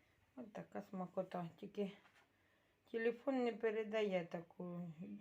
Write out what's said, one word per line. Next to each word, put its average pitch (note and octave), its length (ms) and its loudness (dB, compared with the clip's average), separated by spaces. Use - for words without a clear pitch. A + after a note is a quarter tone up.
От A3+ 160 -12
така F#3+ 300 -6
смакота. F3+ 760 -4
Тільки G3+ 360 -4
телефон A#3 540 2
не A#3 80 4
передає G#3+ 720 2
таку, F3 560 -6